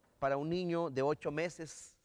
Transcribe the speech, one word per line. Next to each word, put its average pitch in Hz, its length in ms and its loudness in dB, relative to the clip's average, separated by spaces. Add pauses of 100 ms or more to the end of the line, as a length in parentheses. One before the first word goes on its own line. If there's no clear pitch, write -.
(180)
para 139 200 2
un 147 120 -2
niño 170 400 0
de 131 120 0
ocho 147 280 2
meses. 156 760 -6